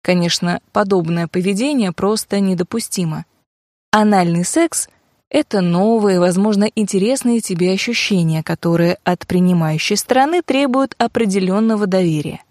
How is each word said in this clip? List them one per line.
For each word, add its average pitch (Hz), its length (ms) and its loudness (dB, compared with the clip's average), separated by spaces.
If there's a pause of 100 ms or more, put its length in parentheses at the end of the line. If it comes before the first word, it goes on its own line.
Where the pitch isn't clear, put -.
Конечно, 175 580 -2 (140)
подобное 170 540 0
поведение 202 640 -2
просто 202 480 -2
недопустимо. 180 840 -4 (680)
Анальный 185 520 2
секс — - 460 -2 (400)
это 240 320 0
новые, 190 580 2
возможно, 196 560 2
интересные 220 640 0
тебе 180 320 -2
ощущения, 175 720 0
которые 170 600 0
от 180 200 -2
принимающей 175 680 0
стороны 294 460 2
требуют 269 560 0
определённого 208 920 0
доверия. 170 640 -2